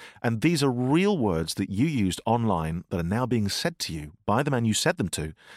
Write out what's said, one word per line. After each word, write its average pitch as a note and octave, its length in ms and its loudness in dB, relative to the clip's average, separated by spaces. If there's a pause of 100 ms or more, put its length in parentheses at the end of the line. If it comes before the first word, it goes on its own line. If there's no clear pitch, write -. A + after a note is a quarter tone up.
(220)
And A#2 200 -2
these D#3 200 2
are C#3 80 4
real D3+ 460 2
words E2+ 380 0
that G2 160 -2
you G#2 160 2
used G#2+ 400 0
online F#2 640 0
that F2 100 -2
are F2 180 -2
now B2+ 60 -2
being A2 240 0
said - 300 -4
to - 160 -8
you D2+ 180 -10 (140)
by A#2+ 160 2
the D3 80 2
man A#2+ 160 2
you G#2+ 80 4
said - 240 0
them G2 100 0
to D#2 240 -6 (240)